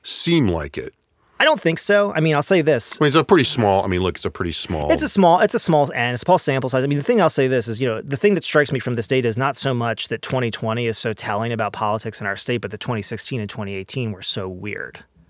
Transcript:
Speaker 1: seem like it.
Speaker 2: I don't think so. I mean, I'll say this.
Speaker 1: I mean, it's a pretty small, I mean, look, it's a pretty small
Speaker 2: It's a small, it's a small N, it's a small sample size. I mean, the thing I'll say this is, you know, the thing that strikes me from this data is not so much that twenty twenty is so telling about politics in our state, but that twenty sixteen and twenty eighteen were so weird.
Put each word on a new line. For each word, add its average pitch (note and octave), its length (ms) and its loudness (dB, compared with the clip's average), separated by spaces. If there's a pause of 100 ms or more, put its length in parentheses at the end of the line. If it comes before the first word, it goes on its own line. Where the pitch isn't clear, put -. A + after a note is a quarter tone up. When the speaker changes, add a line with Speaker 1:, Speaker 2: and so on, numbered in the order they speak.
Speaker 1:
seem E3 440 2
like D#2+ 300 -2
it. B1 160 -10 (460)
Speaker 2:
I - 40 2
don't D4 180 2
think E3 160 0
so. G3+ 380 2
I D#3+ 40 0
mean, D#3 140 2
I'll D3 80 2
say F3+ 200 4
this. C#3 380 0
Speaker 1:
I - 40 4
mean, D3+ 60 6
it's C#3 60 2
a D#3 80 6
pretty D#3+ 200 6
small, G2 400 4
I G2 40 -4
mean, F#2 140 2
look, F2+ 140 0
it's - 100 -8
a D#2 60 -4
pretty F2 220 -4
small D2+ 380 -2
Speaker 2:
It's C#3+ 120 2
a D4 60 0
small, F3+ 300 6
it's - 140 2
a A#3+ 60 0
small D3 340 2
N, B2 220 -2
it's A#2+ 80 -8
a - 20 -12
small F3+ 140 4
sample C3+ 280 0
size. B2+ 160 0
I C#3 40 0
mean, C#3+ 100 0
the C#3+ 60 -4
thing A#3 180 2
I'll E3 80 4
say C#3 180 2
this B2+ 200 0
is, A2 120 -6
you C3 80 0
know, A2 140 -2
the C#3 160 -6
thing G#3 160 2
that E3 100 0
strikes D3 280 2
me C3+ 80 -2
from B2 160 -4
this A#2 100 -4
data C3 220 0
is A2 100 0
not C3+ 180 0
so C3+ 180 -2
much A#2 340 -2
that A2+ 160 -6
twenty B2+ 260 -2
twenty A2+ 380 -4
is A2 100 -2
so A2+ 160 -4
telling A2 380 -4
about A2 220 -4
politics G#2+ 460 -4
in G#2+ 60 -8
our G2 120 -4
state, B2 240 -4
but F#2+ 100 -8
that G#2 80 -10
twenty A2+ 240 -4
sixteen A#2+ 360 -6
and G#2 100 -6
twenty G2+ 260 -10
eighteen G#2+ 380 -6
were F#2+ 100 -12
so F#2+ 260 -6
weird. F#2+ 500 -10 (300)